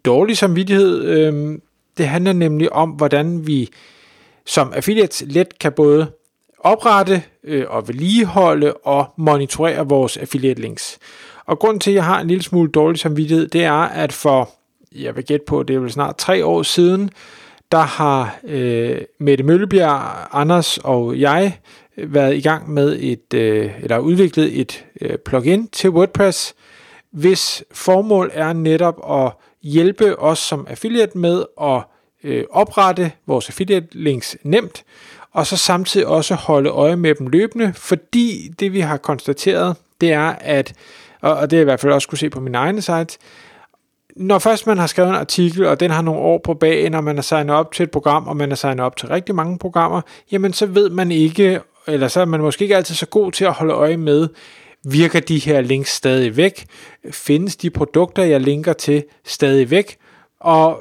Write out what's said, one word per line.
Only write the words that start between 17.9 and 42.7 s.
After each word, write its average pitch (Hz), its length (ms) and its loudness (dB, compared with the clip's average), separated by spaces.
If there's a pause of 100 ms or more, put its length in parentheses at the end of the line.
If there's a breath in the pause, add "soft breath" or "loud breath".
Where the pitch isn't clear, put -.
øh, 123 540 -2 (180)
Mette 139 240 2
Møllebjerg, 160 880 0
Anders 156 460 2
og 123 420 -2
jeg 165 400 2 (380 soft breath)
været 143 380 0
i 143 60 -4
gang 156 280 -2
med 143 300 0
et, 123 340 -6
øh, 107 380 0 (100)
eller 113 160 -2
udviklet 151 640 2
et, - 260 -8 (160)
øh, - 160 -6
plugin 165 500 0
til - 220 -2
WordPress, 185 680 0 (560 soft breath)
hvis 175 600 0
formål 190 600 0
er 156 200 -2
netop 160 580 0
at 135 200 0 (320 soft breath)
hjælpe 185 560 2
os 156 200 0
som 143 300 -6
affiliate 226 480 -2
med 175 260 0 (180)
at, 135 200 0 (420)
øh, 131 280 -4
oprette 185 600 2 (160)
vores 131 220 -2
affiliate 185 420 -2
links 147 520 -6
nemt, 180 400 -2 (480 loud breath)
og 151 160 -2
så 196 100 -4
samtidig 185 500 0
også 156 280 0
holde 143 340 2
øje 151 260 2
med 165 200 2
dem 135 120 -6
løbende, 208 480 0
fordi 208 840 -2
det, 196 140 -2
vi 196 60 -2
har 151 180 -2
konstateret, 175 800 -2 (260)
det 170 100 4
er, 151 280 0
at, 139 340 -2 (480 loud breath)
og, 156 140 2
og 143 160 -2
det 165 60 4
er 165 40 6
i 151 40 4
hvert 131 140 2
fald 143 140 2
også 139 140 0
kunne 143 100 -10
se 151 120 -4
på 139 100 -10
min 127 160 -6
egen 175 260 -2